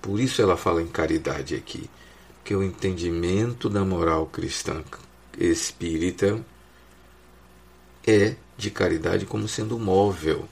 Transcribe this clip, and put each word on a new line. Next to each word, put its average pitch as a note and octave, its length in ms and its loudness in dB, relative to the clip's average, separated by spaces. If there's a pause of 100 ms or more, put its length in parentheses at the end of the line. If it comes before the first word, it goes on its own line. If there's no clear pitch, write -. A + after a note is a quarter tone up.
Por G2 180 -4
isso B2+ 240 2
ela F#2 140 6
fala E2+ 260 0
em E2 60 -4
caridade D#2 640 -2
aqui, - 340 -10 (500)
porque - 180 -4
o F#2+ 60 2
entendimento F#2 1040 -2
da G2+ 160 2
moral E2 420 2
cristã D#2 560 -6 (560)
espírita F2 1040 0 (1600)
é A2 300 6 (240)
de G2+ 100 -6
caridade F2+ 580 0
como G#2+ 200 -4
sendo A2+ 320 -4
móvel F#2 720 2